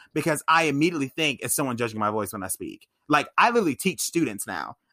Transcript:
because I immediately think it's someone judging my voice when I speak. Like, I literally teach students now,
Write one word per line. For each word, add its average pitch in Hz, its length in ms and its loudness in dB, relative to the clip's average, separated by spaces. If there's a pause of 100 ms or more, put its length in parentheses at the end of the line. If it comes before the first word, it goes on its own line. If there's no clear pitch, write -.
(140)
because 151 320 0
I 165 180 4
immediately 147 440 0
think 147 340 -2
it's 120 120 -2
someone 127 220 -2
judging 110 220 -2
my 107 140 2
voice 107 200 -4
when 98 120 -8
I 95 40 -6
speak. - 380 -10 (220)
Like, 143 280 2
I 196 120 6
literally 220 260 2
teach - 260 -2
students 127 460 -2
now, 85 300 -8 (160)